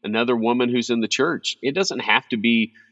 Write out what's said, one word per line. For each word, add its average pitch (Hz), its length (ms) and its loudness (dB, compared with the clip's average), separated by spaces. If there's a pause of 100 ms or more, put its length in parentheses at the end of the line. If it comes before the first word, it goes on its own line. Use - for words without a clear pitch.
another 117 320 0
woman 120 320 2
who's 120 220 0
in 120 100 0
the 107 80 0
church. 151 540 -2
It 143 120 -2
doesn't 190 240 -2
have 110 300 0
to 127 80 -2
be 113 380 2 (180)